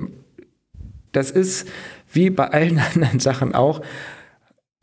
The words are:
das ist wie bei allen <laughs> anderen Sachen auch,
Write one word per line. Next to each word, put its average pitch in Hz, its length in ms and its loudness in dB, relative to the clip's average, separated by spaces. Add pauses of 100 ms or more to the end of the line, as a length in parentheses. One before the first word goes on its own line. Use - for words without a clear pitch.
(1120)
das 135 200 0
ist 185 360 0 (460)
wie 180 160 4
bei 185 200 2
allen 160 300 2
<laughs> - 140 0
anderen 151 260 2
Sachen 131 360 0
auch, 147 260 2 (1000)